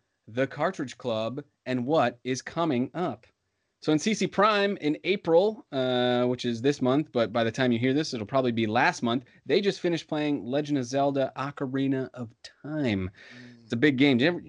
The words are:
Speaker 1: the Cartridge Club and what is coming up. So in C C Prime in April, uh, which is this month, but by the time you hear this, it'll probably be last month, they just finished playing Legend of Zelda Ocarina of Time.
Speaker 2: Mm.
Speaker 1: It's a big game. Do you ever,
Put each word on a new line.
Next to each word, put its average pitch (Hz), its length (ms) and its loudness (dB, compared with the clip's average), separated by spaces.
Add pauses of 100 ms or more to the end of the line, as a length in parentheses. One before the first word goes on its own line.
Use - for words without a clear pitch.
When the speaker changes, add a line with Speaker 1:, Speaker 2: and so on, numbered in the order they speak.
(280)
Speaker 1:
the 123 200 -2
Cartridge 151 500 -6
Club 117 460 -4 (220)
and 127 200 -2
what 127 380 0
is 131 180 -4
coming 147 520 -2
up. 156 320 -6 (560)
So 156 120 0
in 151 60 4
C 220 140 0
C 196 140 0
Prime 202 540 2
in 151 240 0
April, 190 680 2
uh, 123 540 2
which 123 180 -2
is 117 180 -2
this 143 200 2
month, 135 320 2
but 113 180 2
by 117 140 2
the 113 60 0
time 127 200 2
you 117 80 2
hear 131 140 2
this, 156 200 -2
it'll 107 140 -6
probably 131 240 0
be 113 160 0
last 131 360 0
month, 120 200 0 (220)
they 160 160 2
just 196 180 -2
finished 170 280 -2
playing 147 360 -4
Legend 143 360 -2
of 123 60 -4
Zelda 139 520 0
Ocarina 135 760 -2
of 120 160 -10 (340)
Time. 123 460 -2 (240)
Speaker 2:
Mm. - 300 -20
Speaker 1:
It's - 100 -20
a 117 40 0
big 135 200 4
game. 135 200 6
Do 123 80 4
you 175 60 2
ever, 175 180 -6